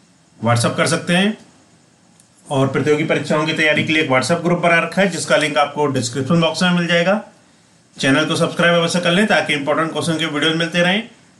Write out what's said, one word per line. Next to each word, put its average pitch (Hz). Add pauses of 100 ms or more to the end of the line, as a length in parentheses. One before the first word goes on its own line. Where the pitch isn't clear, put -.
(400)
WhatsApp 117
कर 160
सकते 170
हैं। 202 (1120)
और 135
प्रतियोगी 147
परीक्षाओं 156
की 160
तैयारी 151
के 160
लिए 156
एक 131
WhatsApp 160
group 170
बना 170
रखा 170
है, 196
जिसका 156
link 151
आपको 147
description 135
box 160
में 180
मिल 175
जाएगा। 175 (760)
Channel 147
को 160
subscribe 170
अवश्य 170
कर 175
लें 202
ताकि 156
important 147
question 151
के 165
वीडियोज़ 160
मिलते 170
रहें 196 (360)